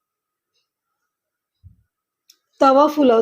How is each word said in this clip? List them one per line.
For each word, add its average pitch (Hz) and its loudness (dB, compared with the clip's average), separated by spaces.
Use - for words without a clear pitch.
तवा 277 2
फुलाव 269 -2